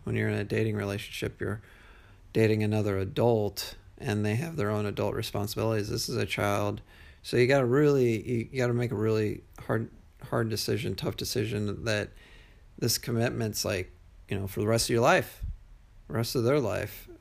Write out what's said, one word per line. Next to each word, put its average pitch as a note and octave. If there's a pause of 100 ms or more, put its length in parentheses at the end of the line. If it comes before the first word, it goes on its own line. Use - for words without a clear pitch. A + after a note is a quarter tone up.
When A2+
you're A2
in G#2+
a G#2
dating A2
relationship, G2+
you're G#2 (720)
dating G#2+
another G#2
adult, G#2 (220)
and G#2
they G#2
have E3
their G#2
own G#2
adult G#2
responsibilities. G#2+
This A2+
is A#2
a A2
child G#2 (440)
so -
you A#2+
gotta C3+
really, B2+
you, A#2
you C3+
gotta A#2+
make A#2+
a G2+
really G#2+ (240)
hard, A2+ (400)
hard A#2
decision, A2
tough -
decision G#2+
that G#2 (680)
this A#2
commitment's, A#2
like, F#2+ (380)
you G2+
know, G2
for F#2+
the G#2
rest A2+
of -
your A#2
life, D3+ (640)
rest -
of A#2+
their C#3
life G2 (120)